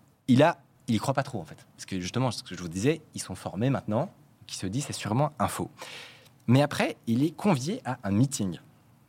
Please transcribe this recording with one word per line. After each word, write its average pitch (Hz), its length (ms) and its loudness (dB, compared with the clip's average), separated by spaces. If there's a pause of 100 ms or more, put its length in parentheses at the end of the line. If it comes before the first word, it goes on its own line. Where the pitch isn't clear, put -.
(260)
il 131 160 8
a, 165 160 6 (300)
il 113 60 2
y 107 40 2
croit 135 160 0
pas 143 80 2
trop, 113 180 -8
en 80 40 -10
fait. - 220 -20 (100)
Parce - 100 -16
que 95 140 -4
justement, 120 300 -2
ce - 120 -8
que - 120 -14
je 87 60 -12
vous 90 80 -8
disais, 117 320 0 (140)
ils - 80 -10
sont - 120 -10
formés 95 360 -2
maintenant, 113 420 -2 (340)
qui - 100 -12
se - 100 -6
disent, 113 200 -4
c'est 110 80 -8
sûrement 117 440 0
un 101 100 2
faux. - 220 -6 (760)
Mais 131 140 8
après, 196 340 0 (100)
il 117 160 2
est 160 140 2
convié 160 480 0
à 123 180 -6
un 98 80 -4
meeting. 101 480 0 (500)